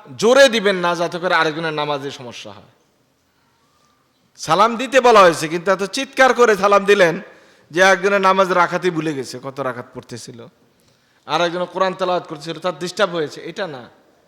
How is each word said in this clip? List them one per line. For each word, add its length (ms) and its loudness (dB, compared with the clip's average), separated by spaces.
জোরে 320 6
দিবেন 280 0
না, 180 -2
যাতে 240 -4
করে 160 -2
আরেকজনের 380 -2
নামাজে 380 -6
সমস্যা 420 -16
হয়। 100 -20
সালাম 400 0
দিতে 240 0
বলা 200 6
হয়েছে, 280 4
কিন্তু 220 -4
এত 120 0
চিৎকার 520 0
করে 220 4
সালাম 280 2
দিলেন 360 4
যে 100 -2
একজনের 400 2
নামাজ 320 2
রাখাতেই 380 0
ভুলে 240 -4
গেছে, 280 -10
কত 180 -12
রাকাত 340 -8
পড়তেছিল, 520 -18
আর 140 -2
একজন 240 -2
কোরআন 300 -2
তেলাওয়াত 340 -4
করতেছিল, 300 -12
তার 200 -6
ডিস্টার্ব 360 -4
হয়েছে। 260 -6
এটা 260 -10
না, 220 -16